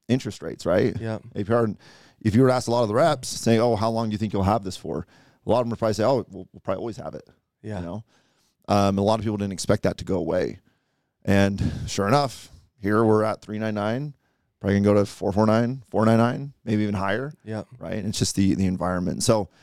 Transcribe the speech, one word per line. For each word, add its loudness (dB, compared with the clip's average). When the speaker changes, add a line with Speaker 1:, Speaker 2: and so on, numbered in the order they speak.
Speaker 1:
interest -2
rates, -10
right? 2
Speaker 2:
Yeah. -6
Speaker 1:
A -6
P -2
R, 4
and -4
if 2
you 6
were 6
to 4
ask -2
a -2
lot 2
of 0
the -2
reps, 2
saying, 2
"Oh, 4
how 0
long -2
do -4
you -4
think -4
you'll 0
have 2
this -8
for?" -8
A -4
lot 4
of -2
them -6
would -6
probably 0
say, 0
"Oh, 2
we'll, -16
we'll -20
probably -4
always -8
have -12
it." -16
Speaker 2:
Yeah. -8
Speaker 1:
You -8
know? -10
Um, 2
a 2
lot 2
of -8
people -4
didn't -4
expect -2
that -2
to -10
go -2
away. -2
And 2
sure -2
enough, 0
here 2
we're 4
at -4
three -10
nine -4
nine, -4
probably 2
gonna 2
go 6
to 4
four -6
four 4
nine, 2
four 2
nine 6
nine, 0
maybe 0
even -2
higher. -2
Speaker 2:
Yeah. -8
Speaker 1:
Right? -8
And -6
it's -6
just -2
the, 2
the 0
environment. -2
So 2